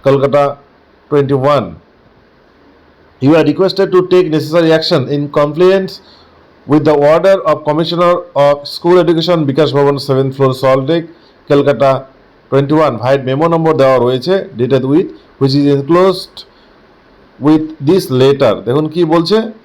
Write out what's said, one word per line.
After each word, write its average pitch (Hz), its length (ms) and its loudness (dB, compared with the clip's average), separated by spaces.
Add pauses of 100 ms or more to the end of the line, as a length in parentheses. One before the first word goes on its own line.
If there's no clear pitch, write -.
কলকাতা, 139 520 0 (540)
টোয়েন্টি 143 240 0
ওয়ান। 131 420 -2 (1500)
"You 147 120 2
are 156 100 2
requested 190 420 0
to 185 140 2
take 180 300 0
necessary 160 480 0
action 160 300 -2
in 143 180 -4 (100)
compliance 185 540 0 (760)
with 147 140 2
the 151 120 2
order 165 500 2
of 151 100 0 (140)
Commissioner 170 440 0 (220)
of 143 280 2
School 175 400 0
Education, 165 420 0
বিকাশ 139 280 -2
ভবন, 143 240 2
সেভেন্থ 135 380 -2
ফ্লোর, 135 180 0
সল্ট 135 360 -2
লেক, 165 160 -2 (440)
কলকাতা, 139 560 0 (440)
টোয়েন্টি 139 240 0
ওয়ান।" 151 220 0
হোয়াইট 131 260 -2
মেমো 135 260 -2
নম্বর 165 300 0
দেওয়া 131 200 4
রয়েছে, 131 480 0 (120)
dated 127 240 0
with, 143 240 0 (360)
which 135 120 0
is 143 200 2
enclosed 170 680 -2 (1000)
with 156 460 0
this 185 220 2
letter। 127 540 2
দেখুন 143 220 -2
কি 165 180 -2
বলছে 165 360 0 (240)